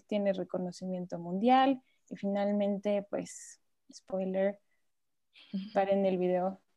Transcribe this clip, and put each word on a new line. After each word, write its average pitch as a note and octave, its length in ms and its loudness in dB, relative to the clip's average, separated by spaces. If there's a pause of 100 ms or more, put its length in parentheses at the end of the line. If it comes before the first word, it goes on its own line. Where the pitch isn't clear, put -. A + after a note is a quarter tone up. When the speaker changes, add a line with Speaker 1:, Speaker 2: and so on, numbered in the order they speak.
Speaker 1:
tiene G3+ 260 0
reconocimiento F3+ 840 -6
mundial B3 640 4 (280)
y - 60 -10
finalmente, G3+ 960 0
pues, - 500 -8 (320)
spoiler, F#3+ 680 -2 (920)
Speaker 2:
Ujú. G3 200 -6
Speaker 1:
paren G3 340 2
el F#3 120 2
video, F3+ 420 0 (160)